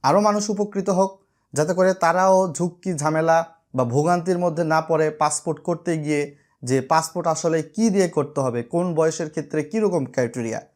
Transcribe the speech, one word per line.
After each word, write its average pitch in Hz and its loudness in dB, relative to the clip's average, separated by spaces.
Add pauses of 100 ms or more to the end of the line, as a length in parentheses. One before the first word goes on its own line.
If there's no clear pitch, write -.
আরও 151 4
মানুষ 208 0 (100)
উপকৃত 202 -4
হোক, 190 2 (440)
যাতে 151 0
করে 185 4 (120)
তারাও 185 4 (200)
ঝুঁকি 175 -6 (100)
ঝামেলা 160 2 (400)
বা 127 2 (100)
ভোগান্তির 175 2
মধ্যে 170 -2 (100)
না 160 4 (100)
পড়ে 156 2 (140)
পাসপোর্ট 151 -2
করতে 175 -4 (120)
গিয়ে, 147 -2 (420)
যে 127 0 (140)
পাসপোর্ট 160 0 (100)
আসলে 165 0 (180)
কী 220 0 (100)
দিয়ে 185 2
করতে 143 -2
হবে, 120 -2 (140)
কোন 175 0 (120)
বয়সের 160 0
ক্ষেত্রে 156 -4 (100)
কীরকম 190 0 (100)
ক্রাইটেরিয়া। 120 -4 (140)